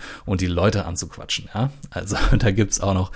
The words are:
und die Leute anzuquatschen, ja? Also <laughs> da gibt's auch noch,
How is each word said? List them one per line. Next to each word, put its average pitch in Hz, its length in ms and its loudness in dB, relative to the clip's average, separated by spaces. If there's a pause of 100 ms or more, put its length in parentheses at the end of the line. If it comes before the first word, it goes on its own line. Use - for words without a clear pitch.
(260)
und 92 140 0
die 92 60 0
Leute 90 380 2
anzuquatschen, - 680 -8
ja? 123 180 -2 (200)
Also 92 260 -4 (100)
<laughs> 113 120 6
da 98 140 4
gibt's 101 280 0
auch 98 140 2
noch, 92 220 0